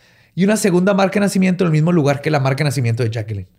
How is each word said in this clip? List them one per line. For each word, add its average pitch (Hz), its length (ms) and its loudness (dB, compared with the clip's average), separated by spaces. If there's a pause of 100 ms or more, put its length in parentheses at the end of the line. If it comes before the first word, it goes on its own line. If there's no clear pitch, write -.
(360)
y 170 80 -2
una 214 140 2
segunda 190 360 2
marca 190 220 0
de 208 60 0
nacimiento 190 420 0
en 170 60 2
el - 20 0
mismo 156 200 2
lugar 143 300 2
que 156 80 -4
la 151 100 0
marca 131 240 0
de - 20 0
nacimiento 120 360 -2
de 117 80 -2
Jacqueline. 107 380 -8 (120)